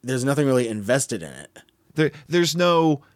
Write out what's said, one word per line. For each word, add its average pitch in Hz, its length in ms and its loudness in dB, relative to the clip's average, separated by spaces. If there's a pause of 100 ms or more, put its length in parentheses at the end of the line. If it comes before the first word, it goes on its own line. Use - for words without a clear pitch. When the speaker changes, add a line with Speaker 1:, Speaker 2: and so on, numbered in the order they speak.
Speaker 1:
There's 127 220 -4
nothing 143 200 0
really 127 220 2
invested 107 560 -2
in 71 80 -14
it. 67 260 -20 (380)
Speaker 2:
There, 151 160 0 (160)
there's 165 260 0
no 165 480 2 (140)